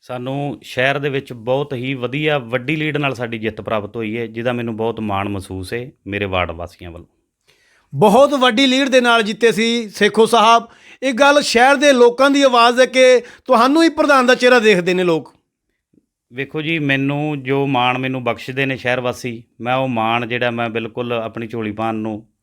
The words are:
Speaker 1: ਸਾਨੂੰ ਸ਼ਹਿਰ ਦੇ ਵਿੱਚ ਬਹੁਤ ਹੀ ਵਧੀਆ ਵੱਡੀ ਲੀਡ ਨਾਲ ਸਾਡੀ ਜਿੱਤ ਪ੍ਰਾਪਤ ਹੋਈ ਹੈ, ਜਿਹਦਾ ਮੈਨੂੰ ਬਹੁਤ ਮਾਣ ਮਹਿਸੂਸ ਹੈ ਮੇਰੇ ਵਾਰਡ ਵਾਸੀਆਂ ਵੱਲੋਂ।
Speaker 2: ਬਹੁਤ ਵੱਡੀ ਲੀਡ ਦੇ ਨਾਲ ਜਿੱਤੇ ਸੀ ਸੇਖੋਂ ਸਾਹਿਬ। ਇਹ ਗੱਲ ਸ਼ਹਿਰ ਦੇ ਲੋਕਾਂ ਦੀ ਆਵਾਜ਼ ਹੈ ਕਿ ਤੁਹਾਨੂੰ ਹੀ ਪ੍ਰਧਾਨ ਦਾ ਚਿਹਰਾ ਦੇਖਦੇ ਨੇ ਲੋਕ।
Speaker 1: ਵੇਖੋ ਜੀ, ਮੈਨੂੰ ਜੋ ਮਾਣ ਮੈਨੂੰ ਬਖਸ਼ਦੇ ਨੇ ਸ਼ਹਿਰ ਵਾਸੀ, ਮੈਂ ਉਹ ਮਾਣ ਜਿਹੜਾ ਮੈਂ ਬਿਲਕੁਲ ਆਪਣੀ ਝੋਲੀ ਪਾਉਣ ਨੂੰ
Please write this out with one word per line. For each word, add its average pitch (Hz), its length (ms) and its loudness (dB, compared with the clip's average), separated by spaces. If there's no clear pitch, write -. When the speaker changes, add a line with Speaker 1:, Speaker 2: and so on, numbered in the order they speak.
Speaker 1:
ਸਾਨੂੰ 131 600 -8
ਸ਼ਹਿਰ 139 380 -2
ਦੇ 139 100 -4
ਵਿੱਚ 135 240 -8
ਬਹੁਤ 127 400 -4
ਹੀ 127 200 -6
ਵਧੀਆ 139 440 -4
ਵੱਡੀ 123 380 -4
ਲੀਡ 151 220 -4
ਨਾਲ 139 180 -4
ਸਾਡੀ 117 220 -8
ਜਿੱਤ 110 240 -6
ਪ੍ਰਾਪਤ 104 340 -4
ਹੋਈ 113 220 -6
ਹੈ, 117 80 -6
ਜਿਹਦਾ 113 280 -4
ਮੈਨੂੰ 117 240 -6
ਬਹੁਤ 110 220 -4
ਮਾਣ 101 300 -4
ਮਹਿਸੂਸ 92 440 -8
ਹੈ 123 180 -8
ਮੇਰੇ 101 180 -4
ਵਾਰਡ 90 260 -2
ਵਾਸੀਆਂ 85 400 -14
ਵੱਲੋਂ। 82 160 -20
Speaker 2:
ਬਹੁਤ 214 400 4
ਵੱਡੀ 254 340 2
ਲੀਡ 262 220 2
ਦੇ 254 120 4
ਨਾਲ 233 220 2
ਜਿੱਤੇ 220 280 0
ਸੀ 226 380 -2
ਸੇਖੋਂ 208 380 2
ਸਾਹਿਬ। 226 400 4
ਇਹ 269 100 -2
ਗੱਲ 285 280 4
ਸ਼ਹਿਰ 269 340 4
ਦੇ 285 180 4
ਲੋਕਾਂ 240 360 4
ਦੀ 277 120 2
ਆਵਾਜ਼ 240 380 4
ਹੈ 254 60 8
ਕਿ 254 340 4
ਤੁਹਾਨੂੰ 254 640 2
ਹੀ 330 60 4
ਪ੍ਰਧਾਨ 294 360 2
ਦਾ 254 100 4
ਚਿਹਰਾ 247 240 4
ਦੇਖਦੇ 190 340 2
ਨੇ 185 100 0
ਲੋਕ। 165 300 -2
Speaker 1:
ਵੇਖੋ 135 280 -8
ਜੀ, 165 180 -4
ਮੈਨੂੰ 143 640 -2
ਜੋ 135 240 -2
ਮਾਣ 123 300 0
ਮੈਨੂੰ 131 260 -6
ਬਖਸ਼ਦੇ 127 420 -6
ਨੇ 135 120 -6
ਸ਼ਹਿਰ 123 220 -4
ਵਾਸੀ, 120 440 -8
ਮੈਂ 120 140 -2
ਉਹ 131 120 -2
ਮਾਣ 117 380 -2
ਜਿਹੜਾ 120 260 -4
ਮੈਂ 117 180 -4
ਬਿਲਕੁਲ 117 440 -6
ਆਪਣੀ 113 340 -8
ਝੋਲੀ 110 240 -6
ਪਾਉਣ 113 240 -4
ਨੂੰ 110 320 -8